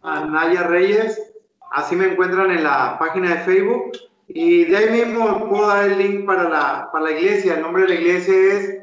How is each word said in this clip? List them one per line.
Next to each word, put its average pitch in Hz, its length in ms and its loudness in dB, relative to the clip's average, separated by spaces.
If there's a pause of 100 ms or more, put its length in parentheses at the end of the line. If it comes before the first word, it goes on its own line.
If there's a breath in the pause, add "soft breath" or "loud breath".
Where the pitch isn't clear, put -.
Anaya 160 600 -2
Reyes, 202 680 0 (380)
así 151 240 -4
me 185 160 2
encuentran 185 400 0
en 165 120 0
la 147 360 0
página 180 360 -2
de - 80 -6
Facebook. 196 480 0 (360)
Y 170 380 4
de 180 120 2
ahí 226 280 2
mismo 214 440 -2
puedo 208 180 2
dar 202 220 2
el 196 80 0
link 196 280 -2
para 180 220 0
la, 147 440 -2
para 160 140 -2
la 156 60 -2
iglesia. 180 440 0
El 156 80 -4
nombre 180 200 0
de 185 60 2
la 175 60 2
iglesia 180 400 0
es 196 480 2